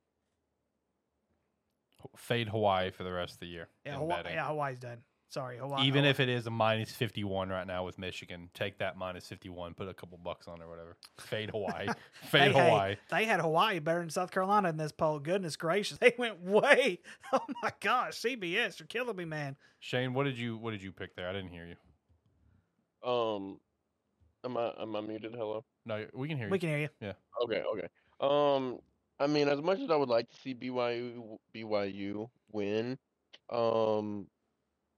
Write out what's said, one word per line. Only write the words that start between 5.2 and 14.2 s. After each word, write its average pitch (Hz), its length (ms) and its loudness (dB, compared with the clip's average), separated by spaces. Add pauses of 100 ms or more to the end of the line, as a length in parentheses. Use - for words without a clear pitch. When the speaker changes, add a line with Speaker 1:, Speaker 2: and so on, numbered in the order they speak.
Speaker 2:
Sorry, 127 280 -8
Hawaii, 135 300 0
Speaker 1:
Even 139 140 6
Speaker 2:
Hawaii. 143 100 8
Speaker 1:
if 131 80 2
it 127 100 4
is 120 160 0
a 117 60 -2
minus 110 400 2
fifty-one 98 580 -2
right 92 160 -2
now 92 200 -2
with 90 120 -8
Michigan, 90 560 -10
take 101 240 -4
that 95 200 -4
minus 92 300 -8
fifty-one, 87 460 -10
put 95 160 -8
a 90 40 -10
couple 87 260 -18
bucks 87 280 -8
on 85 140 -14
or 82 80 -14
whatever. 85 260 -16 (220)
Fade 107 320 -6
Hawaii. 101 380 -4 (200)
Speaker 2:
<laughs> - 220 -20
Speaker 1:
Fade 139 220 8
Speaker 2:
Hey, - 20 -
hey, 139 160 8
Speaker 1:
Hawaii. 101 260 4 (140)
Speaker 2:
they 185 160 2
had 214 160 2
Hawaii 170 380 2
better 165 220 0
than 165 100 -8
South 185 180 -2